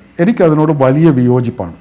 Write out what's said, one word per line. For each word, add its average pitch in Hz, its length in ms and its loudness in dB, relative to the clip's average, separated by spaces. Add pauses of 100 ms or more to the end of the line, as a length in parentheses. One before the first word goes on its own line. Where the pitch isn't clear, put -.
(200)
എനിക്കതിനോട് 165 520 0 (120)
വലിയ 147 260 2
വിയോജിപ്പാണ്. 123 720 -2